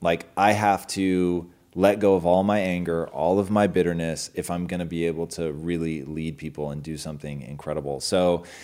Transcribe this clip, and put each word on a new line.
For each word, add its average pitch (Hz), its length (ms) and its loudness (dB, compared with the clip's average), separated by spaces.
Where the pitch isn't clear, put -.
like, 85 260 0
"I 101 160 6
have 104 360 2
to 90 600 0
let 101 260 4
go 98 140 6
of 87 100 2
all 90 180 6
my 104 180 2
anger, 87 480 -2
all 82 300 0
of 98 120 0
my 104 160 4
bitterness, 82 680 0
if 87 160 -6
I'm 87 160 -4
gonna 87 200 -4
be 82 180 -4
able 82 220 -2
to 82 260 -6
really 80 520 -4
lead 78 340 -8
people 73 320 -8
and 73 120 -8
do 78 140 -8
something 73 460 -10
incredible." 71 580 -8
So, 87 440 2